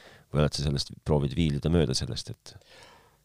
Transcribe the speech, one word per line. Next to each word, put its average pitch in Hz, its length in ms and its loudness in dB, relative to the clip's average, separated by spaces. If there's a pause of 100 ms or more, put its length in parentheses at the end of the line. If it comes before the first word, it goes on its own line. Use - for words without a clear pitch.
(320)
või 73 120 2
oled 73 120 0
sa 71 100 -2
sellest, 69 280 -2 (120)
proovid 71 320 2
viilida 76 340 2
mööda 73 240 4
sellest, - 380 -8
et - 220 -20 (680)